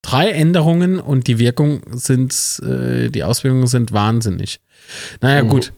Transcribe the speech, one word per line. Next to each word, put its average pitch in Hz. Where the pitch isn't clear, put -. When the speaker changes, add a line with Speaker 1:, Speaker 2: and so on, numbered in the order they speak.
Speaker 1:
Drei 165
Änderungen 170
und 135
die 117
Wirkung 127
sind, -
äh, 123
die -
Auswirkungen 127
sind 120
wahnsinnig. 104
Naja, 139
Speaker 2:
Mhm. 113
Speaker 1:
gut. 135